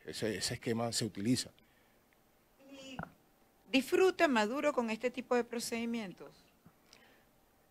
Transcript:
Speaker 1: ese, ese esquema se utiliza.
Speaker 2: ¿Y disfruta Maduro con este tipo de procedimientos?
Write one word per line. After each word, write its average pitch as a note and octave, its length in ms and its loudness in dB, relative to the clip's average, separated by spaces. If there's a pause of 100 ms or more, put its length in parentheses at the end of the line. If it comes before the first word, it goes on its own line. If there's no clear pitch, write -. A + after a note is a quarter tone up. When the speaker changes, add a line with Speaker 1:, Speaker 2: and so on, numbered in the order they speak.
Speaker 1:
ese, G#2 320 -4
ese - 180 -4
esquema A#2 380 -2
se - 120 -2
utiliza. G#2+ 460 -2 (1200)
Speaker 2:
¿Y C4+ 260 -16 (720)
disfruta F4 560 6
Maduro C4+ 460 2
con A#3+ 160 0
este A3 220 -2
tipo B3 240 -2
de A#3+ 100 2
procedimientos? A#3 880 -6 (1400)